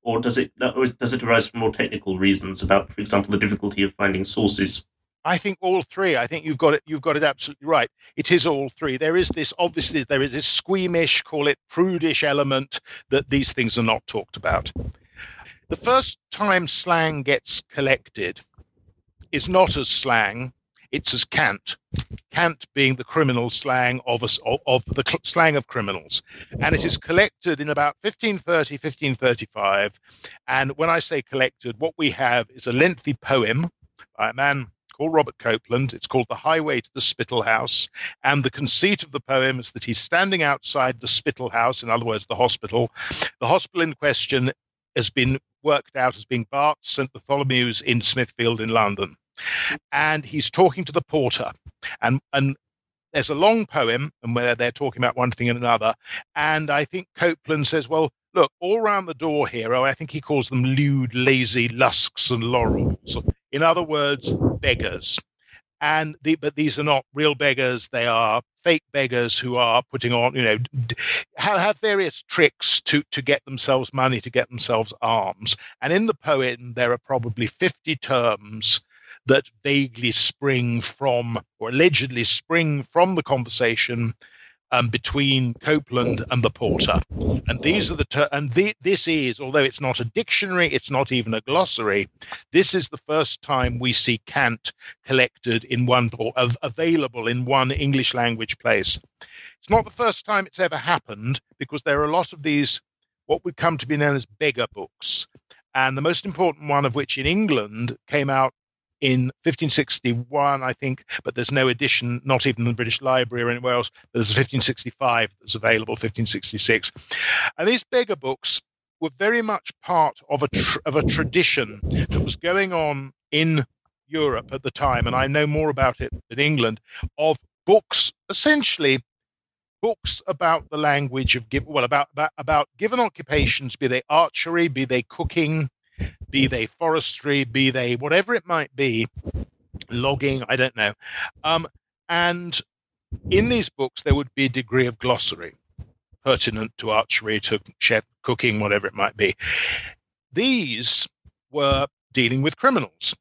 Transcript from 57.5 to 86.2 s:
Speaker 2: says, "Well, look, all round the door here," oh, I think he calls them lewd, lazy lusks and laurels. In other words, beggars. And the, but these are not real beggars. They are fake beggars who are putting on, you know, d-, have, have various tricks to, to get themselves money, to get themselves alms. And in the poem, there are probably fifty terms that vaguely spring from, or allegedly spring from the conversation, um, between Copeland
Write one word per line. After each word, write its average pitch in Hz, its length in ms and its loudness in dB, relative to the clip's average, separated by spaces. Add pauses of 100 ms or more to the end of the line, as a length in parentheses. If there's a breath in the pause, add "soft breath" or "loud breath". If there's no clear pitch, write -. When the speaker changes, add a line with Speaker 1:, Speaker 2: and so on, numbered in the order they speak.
Speaker 2:
says, 143 220 -2
"Well, 160 240 0 (220)
look, 170 260 4
all 196 200 0
round 202 280 0
the 156 60 -8
door 147 340 0
here," 117 260 -2
oh, 127 100 2
I 135 100 2
think 160 160 -10
he 151 100 -6
calls 139 300 0
them 127 140 2
lewd, 135 500 2
lazy 127 540 2
lusks - 600 2
and 117 140 0
laurels. - 720 0 (340)
In 143 120 0
other 165 200 4
words, 143 500 0
beggars. - 840 0 (640 soft breath)
And 156 420 0
the, 160 140 2
but 147 180 -4
these 147 240 0
are 143 60 -2
not 143 280 2
real 147 220 0
beggars. 127 540 -2
They 120 180 -2
are 113 360 2 (200)
fake 165 300 2
beggars 123 460 0
who 123 180 -4
are 120 340 2
putting 123 220 -2
on, 120 220 2
you 131 80 -2
know, 110 160 2
d-, 120 380 -6 (400 loud breath)
have, - 220 0
have 202 220 0
various 196 420 0
tricks - 600 2
to, 147 280 0
to 139 100 -4
get 139 240 0
themselves 131 480 -2
money, 127 280 2
to 123 100 -12
get 127 180 0
themselves 113 540 -2
alms. 110 540 0 (240 loud breath)
And 139 120 0
in 208 140 2
the 214 80 0
poem, 127 600 -2
there 120 180 2
are 120 60 0
probably 117 480 -2
fifty - 500 -2
terms 110 880 0 (420 loud breath)
that 135 180 4 (180)
vaguely 127 480 0
spring 123 720 0
from, 120 580 -2 (220)
or 110 80 -6
allegedly 131 560 2
spring 156 580 0
from 180 320 2
the 165 80 0
conversation, 117 920 -2 (580 soft breath)
um, 120 160 2
between 131 640 0
Copeland 123 720 0